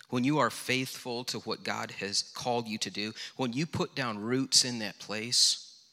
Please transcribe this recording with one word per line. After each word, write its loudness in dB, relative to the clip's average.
when 2
you 6
are 6
faithful -2
to -4
what -4
God -4
has 0
called 0
you -4
to -4
do, -4
when 0
you 0
put -4
down -2
roots 4
in -2
that -4
place 2